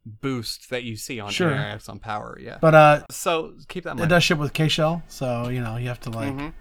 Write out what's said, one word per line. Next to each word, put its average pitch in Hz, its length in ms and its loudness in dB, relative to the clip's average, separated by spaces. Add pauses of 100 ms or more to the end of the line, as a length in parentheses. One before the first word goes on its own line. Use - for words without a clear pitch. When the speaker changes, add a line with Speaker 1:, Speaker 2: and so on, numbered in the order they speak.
Speaker 1:
boost 117 680 -8
that 123 120 -4
you 117 140 -8
see 117 240 -10
on 101 100 -8
Speaker 2:
Sure. 160 220 2
Speaker 1:
A 135 40 -2
I 104 140 -4
X 104 180 -12
on 107 120 -14
power, 110 420 -8
yeah. - 180 -14
Speaker 2:
But, 160 140 8
uh, 151 280 8 (100)
Speaker 1:
So, 160 420 -4 (140)
keep 180 160 -10
that 160 80 -10
in 135 60 -8
Speaker 2:
it - 20 -6
Speaker 1:
mind. 165 100 0
Speaker 2:
does 175 140 6
ship 170 140 2
with 147 140 -2
K-Shell, 160 540 0
so, 120 420 -4
you 123 120 -4
know, 117 160 -6
you 120 120 -4
have 120 120 -8
to, - 100 -10
like, 135 240 -4
Speaker 1:
Mm-hmm. 143 140 -6 (120)